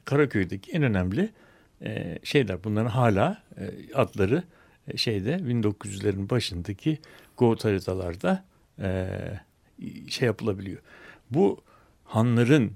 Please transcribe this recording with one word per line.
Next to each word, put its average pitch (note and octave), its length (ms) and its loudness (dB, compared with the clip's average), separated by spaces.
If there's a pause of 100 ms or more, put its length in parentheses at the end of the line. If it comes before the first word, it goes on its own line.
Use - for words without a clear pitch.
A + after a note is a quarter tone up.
Karaköy'deki G#2 680 0
en D#3 120 0
önemli, G#2+ 460 0 (520)
e, G2+ 420 -8
şeyler. G2 400 0
Bunların G#2+ 260 0
hala, A#2+ 540 2 (140)
e, - 360 -12
adları, A#2+ 500 2 (440)
e, - 100 -8
şeyde A#2+ 500 -2
bin A#2+ 160 0
dokuz G#2 280 -2
yüzlerin G2 380 -2
başındaki G#2 680 -2 (380)
Goat A2+ 280 4
haritalarda, F#2+ 800 0 (340)
e, F#2 300 -2 (1000)
şey - 160 0
yapılabiliyor. G2+ 560 -2 (500)
Bu F#3 320 2 (400)
hanların A#2 720 4